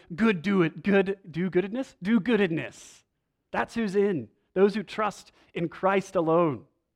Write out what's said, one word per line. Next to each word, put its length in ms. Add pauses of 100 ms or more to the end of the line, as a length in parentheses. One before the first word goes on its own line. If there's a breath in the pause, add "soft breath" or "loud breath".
(160 soft breath)
good 280
do 180
it, 220
good, 340 (140)
do-goodedness, 720
do-goodedness. 1000 (480)
That's 220
who's 220
in. 320 (260)
Those 220
who 80
trust 480 (240 soft breath)
in 140
Christ 460
alone. 500 (300)